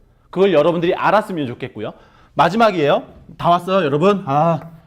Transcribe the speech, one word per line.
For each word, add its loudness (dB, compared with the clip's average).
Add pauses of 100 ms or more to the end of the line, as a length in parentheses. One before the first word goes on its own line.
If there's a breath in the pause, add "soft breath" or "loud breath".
(300)
그걸 2
여러분들이 2
알았으면 -2
좋겠고요. -10 (400 soft breath)
마지막이에요. 2 (340)
다 0
왔어요, 0
여러분? 0
아, 0 (260)